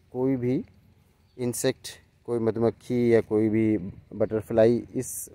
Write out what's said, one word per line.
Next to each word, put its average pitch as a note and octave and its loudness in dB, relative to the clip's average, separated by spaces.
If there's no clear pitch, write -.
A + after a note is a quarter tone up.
कोई C3+ -2
भी B2+ -2
इंसेक्ट, B2+ -4
कोई A#2+ -2
मधुमक्खी A2+ 0
या A2+ 6
कोई G#2+ 0
भी A2 2
बटरफ्लाई A2 2
इस - -10